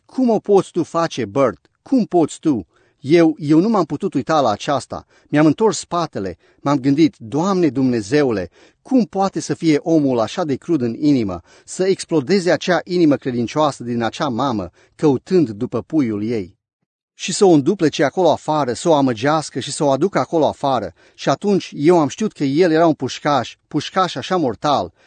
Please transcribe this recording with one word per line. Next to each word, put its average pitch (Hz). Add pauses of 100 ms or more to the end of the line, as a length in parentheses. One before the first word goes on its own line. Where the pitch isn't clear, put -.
"Cum 254
o 208
poți 196
tu 170
face, 165
Bert? 104 (120)
Cum 247
poți 160
tu?" 127 (320)
Eu, 160
eu 151
nu 202
m-am 202
putut 156
uita 147
la 123
aceasta. 104 (220)
Mi-am 147
întors 185
spatele. 127 (240)
M-am 143
gândit, 139
"Doamne 165
Dumnezeule, 123 (320)
cum 262
poate 190
să 156
fie 151
omul 143
așa 110
de 147
crud 160
în 120
inimă, 117 (240)
să -
explodeze 175
acea 165
inimă 170
credincioasă 127
din 120
acea 113
mamă, 113 (260)
căutând 151
după 113
puiul 110
ei? 107 (560)
Și -
să 202
o 190
înduplece 156
acolo 156
afară, 135
să 175
o 165
amăgească 139
și 135
să -
o 143
aducă 147
acolo 143
afară." 110 (200)
Și -
atunci 185
eu 165
am 147
știut 202
că -
el 151
era 160
un 156
pușcaș, 131 (120)
pușcaș 175
așa 147
mortal. 127 (120)